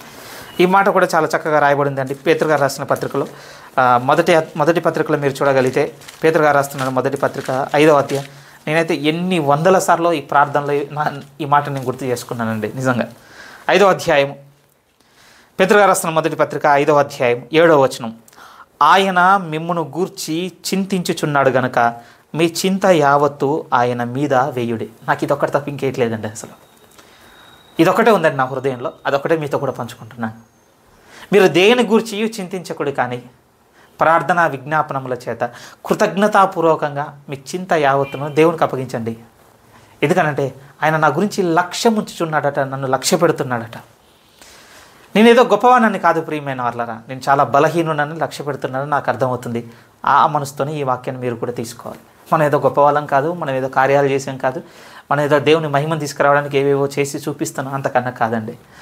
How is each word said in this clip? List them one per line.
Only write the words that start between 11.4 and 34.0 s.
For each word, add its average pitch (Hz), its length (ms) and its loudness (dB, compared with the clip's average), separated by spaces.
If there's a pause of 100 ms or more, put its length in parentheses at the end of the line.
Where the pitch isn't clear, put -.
ఈ 143 40 -6
మాట 143 240 0
నేను 135 160 -6
గుర్తు 127 200 -6
చేసుకున్నానండి 117 680 -4
నిజంగా. 131 340 -2 (640)
ఐదవ 185 160 6
అధ్యాయం, 143 480 2 (1300)
పేతురు 190 180 4
గారు 196 100 6
రాస్తున్న 180 260 0
మొదటి 151 220 -2
పత్రిక 147 300 -2
ఐదవ 143 320 4
అధ్యాయం 123 540 0
ఏడవ 160 300 6
వచనం, 123 340 -4 (680)
"ఆయన 185 600 4
మిమ్మును 160 540 -6
గూర్చి 175 560 -6 (140)
చింతించుచున్నాడు 170 840 0
గనక 127 280 0 (560)
మీ 160 100 0
చింత 190 420 0
యావత్తు 147 800 2 (100)
ఆయన 120 300 0
మీద 135 300 -2
వేయుడి." 120 540 -2 (200)
నాకు 165 160 -2
ఇదొక్కటి 143 280 -2
తప్ప 143 160 -4
ఇంకేయట్లేదండి 123 600 -4
అసలు. - 220 -16 (1300)
ఇదొక్కటే 208 300 4
ఉందండి 160 260 2
నా 135 80 0
హృదయంలో, 131 480 -6 (140)
అదొక్కటే 139 300 0
మీతో 147 220 -4
కూడా 131 140 -4
పంచుకుంటున్నాను. 113 600 -10 (960)
"మీరు 190 160 6
దేని 202 380 4
గూర్చి 220 540 -2
చింతించకుడి 170 520 -8
కానీ 123 300 -4 (760)